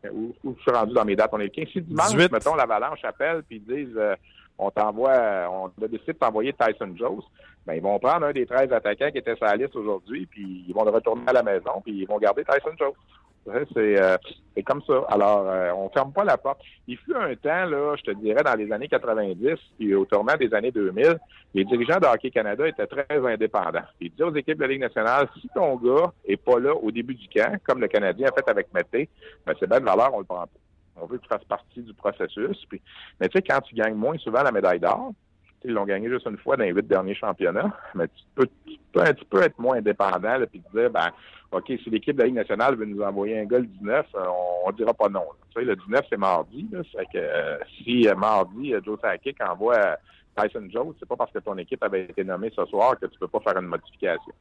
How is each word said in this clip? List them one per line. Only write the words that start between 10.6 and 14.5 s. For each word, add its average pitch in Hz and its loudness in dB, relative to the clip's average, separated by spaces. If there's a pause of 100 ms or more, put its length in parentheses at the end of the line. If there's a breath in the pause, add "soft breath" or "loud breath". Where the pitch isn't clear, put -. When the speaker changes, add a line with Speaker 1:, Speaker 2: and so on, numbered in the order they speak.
Speaker 1:
ils 92 -8
vont 107 2
le 107 4
retourner 113 2
à 127 4
la 123 6
maison, 110 -2
puis 101 -6
ils 95 -4
vont 104 -4
garder 107 2
Tyson 151 0
Jones. 139 0 (560 soft breath)
Ouais, 113 -4 (120)
c'est, 104 4
euh, 92 4 (380 loud breath)